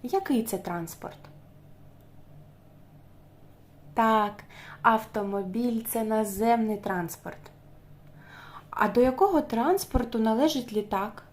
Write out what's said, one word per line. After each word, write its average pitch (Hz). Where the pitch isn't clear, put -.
Який 277
це 202
транспорт? 175
Так, 220
автомобіль — 220
це 226
наземний 220
транспорт. 180
А 214
до 240
якого 302
транспорту 240
належить 233
літак? 208